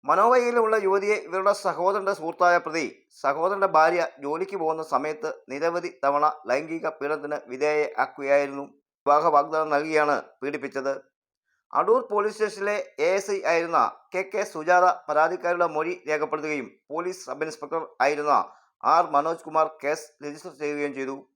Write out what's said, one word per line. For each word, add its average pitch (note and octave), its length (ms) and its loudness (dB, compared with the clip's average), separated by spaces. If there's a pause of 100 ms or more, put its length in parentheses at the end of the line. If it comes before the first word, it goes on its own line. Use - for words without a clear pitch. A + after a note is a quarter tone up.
മനോവൈകല്യമുള്ള A3+ 800 4
യുവതിയെ G3+ 300 2 (120)
ഇവരുടെ F#3+ 260 0
സഹോദരന്റെ F#3+ 640 0
സുഹൃത്തായ F3 400 2
പ്രതി E3 260 -2 (380)
സഹോദരന്റെ F3+ 540 0
ഭാര്യ E3+ 260 6 (220)
ജോലിക്ക് F3+ 380 -6
പോകുന്ന D#3+ 300 -4
സമയത്ത് D3+ 380 -4 (200)
നിരവധി E3 400 -4 (140)
തവണ C#3+ 220 2 (240)
ലൈംഗിക D#3 380 -2 (100)
പീഡനത്തിന് D3 400 -4 (140)
വിധേയയാക്കുകയായിരുന്നു. C#3+ 1120 0 (400)
വിവാഹ D3+ 300 4
വാഗ്ദാനം D#3 400 2
നൽകിയാണ് D3+ 400 2 (260)
പീഡിപ്പിച്ചത്. C#3 500 -4 (840)
അടൂർ G#3+ 280 2 (100)
പോലീസ് G#3 240 0
സ്റ്റേഷനിലെ G#3 400 -2 (240)
എ D#3+ 160 2
എസ് G3+ 160 -4
ഐ G3 80 -2 (120)
ആയിരുന്ന E3 280 2 (320)
കെ F#3 100 -4 (120)
കെ F#3 100 -2
സുജാത F3+ 420 4 (220)
പരാതിക്കാരുടെ F3 680 2
മൊഴി D#3+ 200 -2 (140)
രേഖപ്പെടുത്തുകയും D3+ 600 -4 (220)
പോലീസ് F3 340 -8
സബ് D3 220 -6
ഇൻസ്പെക്ടർ D#3 340 -8 (240)
ആയിരുന്ന D3 300 2 (480)
ആർ D#3+ 200 4 (120)
മനോജ് D#3+ 320 0
കുമാർ D#3 200 0 (160)
കേസ് D3+ 240 -4 (180)
രജിസ്റ്റർ D3+ 360 -14
ചെയ്യുകയും D3 380 -4
ചെയ്തു. C3+ 180 -6 (180)